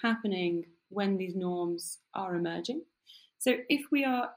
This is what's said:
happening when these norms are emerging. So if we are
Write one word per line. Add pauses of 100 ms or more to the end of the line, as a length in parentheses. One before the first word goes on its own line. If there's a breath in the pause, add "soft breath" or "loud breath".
happening (260)
when
these
norms (160)
are
emerging. (560 loud breath)
So (100)
if (100)
we
are